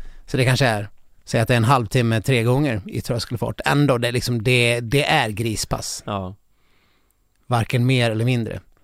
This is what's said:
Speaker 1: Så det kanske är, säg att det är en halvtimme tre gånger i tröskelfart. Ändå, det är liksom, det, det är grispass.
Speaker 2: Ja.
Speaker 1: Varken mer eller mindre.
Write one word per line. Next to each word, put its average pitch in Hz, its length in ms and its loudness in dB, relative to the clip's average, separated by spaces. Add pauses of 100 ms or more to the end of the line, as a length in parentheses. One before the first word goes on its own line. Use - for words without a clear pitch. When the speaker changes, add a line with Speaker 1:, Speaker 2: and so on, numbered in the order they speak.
(260)
Speaker 1:
Så - 100 -6
det 131 80 2
kanske 131 220 2
är, 104 220 0 (360)
säg - 160 0
att 113 80 0
det 127 60 4
är - 20 4
en 113 80 4
halvtimme 117 580 2
tre 123 200 2
gånger 123 440 0
i 117 140 -8
tröskelfart. 117 640 -6
Ändå, 143 340 2
det 120 100 -2
är 120 40 -4
liksom, 120 300 -2
det, 120 380 2
det 127 240 0
är 135 260 2
grispass. 110 760 -6
Speaker 2:
Ja. 98 280 -6 (1120)
Speaker 1:
Varken 120 400 0
mer 123 240 2
eller 110 140 0
mindre. 117 360 -2 (240)